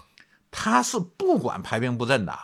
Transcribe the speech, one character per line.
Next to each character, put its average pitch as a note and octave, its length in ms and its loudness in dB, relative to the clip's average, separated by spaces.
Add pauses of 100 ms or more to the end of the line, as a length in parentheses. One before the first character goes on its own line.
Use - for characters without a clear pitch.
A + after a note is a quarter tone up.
(500)
他 A#3+ 320 2
是 A#3+ 160 -4
不 E4 400 0
管 A#2 240 -4
排 A2+ 160 -2
兵 B2 180 -2
布 A#2 80 -4
阵 A#2 220 2
的， C#2 180 -6